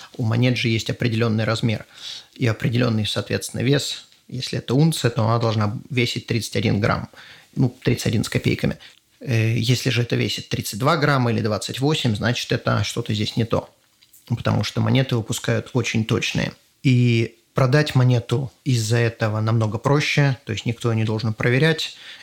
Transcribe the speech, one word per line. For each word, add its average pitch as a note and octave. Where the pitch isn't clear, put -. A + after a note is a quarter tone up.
У C3
монет A#2
же B2+
есть A2+
определённый A2+
размер A2+
и C3
определённый, A2+
соответственно, G#2+
вес. C3+
Если B2+
это -
унция, D3+
то A2+
она A2+
должна A2
весить B2
тридцать A2+
один A2
грамм. A2+
Ну, C3
тридцать B2
один A2
с -
копейками. -
Э, A2+
если A#2
же A#2+
это A#2+
весит A#2+
тридцать A2+
два D3
грамма C#3
или A2+
двадцать G#2+
восемь, C#3
значит, G#2
это A#2+
что-то A#2
здесь G#2
не A#2
то. -
Потому G#2+
что -
монеты B2+
выпускают -
очень A#2
точные. -
И A#2+
продать C#3
монету B2
из-за A#2
этого A2
намного A2
проще, C#3
то -
есть G#2+
никто A#2
не A2
должен A2
проверять, D3+